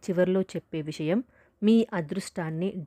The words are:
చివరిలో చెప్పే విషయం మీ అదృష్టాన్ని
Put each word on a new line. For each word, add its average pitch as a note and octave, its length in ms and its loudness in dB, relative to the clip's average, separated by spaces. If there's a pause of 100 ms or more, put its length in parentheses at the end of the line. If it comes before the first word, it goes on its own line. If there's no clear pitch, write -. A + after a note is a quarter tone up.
చివరిలో F3+ 380 2
చెప్పే - 400 -8
విషయం D#3 360 -2 (440)
మీ A3 120 6 (180)
అదృష్టాన్ని E3+ 760 -4 (180)